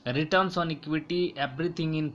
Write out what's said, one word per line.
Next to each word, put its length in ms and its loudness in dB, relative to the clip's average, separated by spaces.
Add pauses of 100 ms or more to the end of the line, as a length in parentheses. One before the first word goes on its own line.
returns 500 2
on 120 2
equity, 540 -2 (160)
everything 640 -2
in 140 0